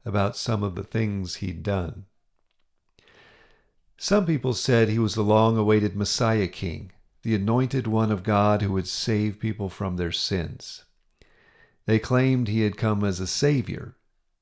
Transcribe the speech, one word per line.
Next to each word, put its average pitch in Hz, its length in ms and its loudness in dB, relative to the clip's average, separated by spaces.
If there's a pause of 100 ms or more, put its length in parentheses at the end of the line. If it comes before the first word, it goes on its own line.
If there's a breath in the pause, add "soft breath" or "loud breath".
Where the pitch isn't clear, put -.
about 101 320 0
some 104 280 -2
of 95 100 -4
the 98 100 -8
things 101 520 -4
he'd 90 260 -8
done. 95 420 -4 (2000 soft breath)
Some 202 260 2
people 135 280 0
said 117 340 2
he 110 120 0
was 110 160 0
the 110 80 0
long-awaited 107 720 4
Messiah 104 500 0
King, 92 460 -8 (300)
the 110 120 0
anointed 117 540 0
one 110 240 2
of 92 100 -2
God 104 400 2
who 98 100 0
would 92 140 0
save 107 540 -2
people 107 280 -4
from 90 280 -6
their 85 160 -2
sins. - 720 -6 (1000 soft breath)
They 110 120 4
claimed 127 480 2
he 110 140 0
had 107 160 0
come 104 260 0
as 95 160 0
a 92 80 -4
savior 139 720 -2 (460)